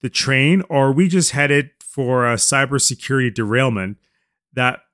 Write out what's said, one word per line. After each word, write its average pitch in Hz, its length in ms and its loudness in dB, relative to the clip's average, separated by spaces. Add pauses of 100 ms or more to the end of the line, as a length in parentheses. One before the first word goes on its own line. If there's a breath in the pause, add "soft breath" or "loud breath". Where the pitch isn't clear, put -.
the 127 80 -6
train, 139 600 2
or 135 180 2
are 139 60 2
we 175 140 2
just 175 240 0
headed 143 480 0
for 123 520 -2
a 117 40 0
cybersecurity 131 960 0
derailment 110 640 -2 (560)
that 127 280 -2 (120)